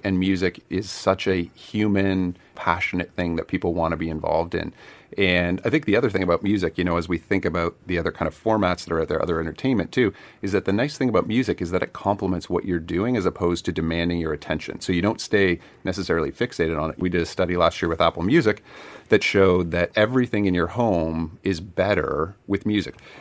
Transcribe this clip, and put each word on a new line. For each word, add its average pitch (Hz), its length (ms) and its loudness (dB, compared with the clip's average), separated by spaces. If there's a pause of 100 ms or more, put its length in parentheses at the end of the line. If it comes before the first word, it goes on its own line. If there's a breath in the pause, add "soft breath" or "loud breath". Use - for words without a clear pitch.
and 95 160 2
music 92 480 0
is 95 220 -4
such - 360 0
a 92 280 0
human, 98 800 0 (180 soft breath)
passionate 87 580 -2
thing 85 240 -2
that 82 120 -4
people 90 240 0
want 82 200 0
to 80 40 -2
be 80 140 -4
involved 80 440 -2
in. 82 200 -4 (420 loud breath)
And 90 480 2
I 117 60 -2
think 151 160 0
the 101 100 4
other 123 140 2
thing 98 120 0
about 85 200 2
music, 98 340 0
you 87 80 0
know, 87 140 2
as 82 100 -4
we 87 80 -2
think 95 300 -2
about 85 300 -2 (100)
the 90 100 -2
other 82 140 -2
kind - 160 -4
of 80 120 -8
formats 101 460 0
that - 80 -6
are 82 80 0
out 80 80 -2
there, 82 140 0
other 82 180 0
entertainment 85 500 -2
too, 110 220 2 (300 loud breath)
is 98 100 -6
that 95 140 0
the 95 60 0
nice 127 260 -2
thing 131 100 0
about 104 180 2
music 110 360 0
is 85 80 -4
that 90 120 -2
it - 120 -8
complements 98 560 -2
what 87 160 -2
you're 87 120 0
doing 87 380 -2
as 98 80 0
opposed 87 400 0
to 92 80 -4
demanding 85 460 0
your 80 160 -2
attention. - 460 -6
So - 120 -4
you 87 80 2
don't 101 200 0
stay 95 400 2 (240 loud breath)
necessarily 87 460 -2
fixated 82 480 -2
on 78 120 -2
it. - 80 -10
We 90 100 0
did 87 140 0
a 80 40 -2
study 90 300 -2
last 82 240 2
year 85 80 0
with 82 140 0
Apple 82 220 2
Music 117 380 2 (460 loud breath)
that 107 140 6
showed 92 480 4
that 87 240 0
everything 110 520 2
in 92 80 2
your 87 120 2
home 82 800 0
is 92 160 0
better 90 720 -2 (140)
with 98 180 -2
music. 101 300 0 (240 loud breath)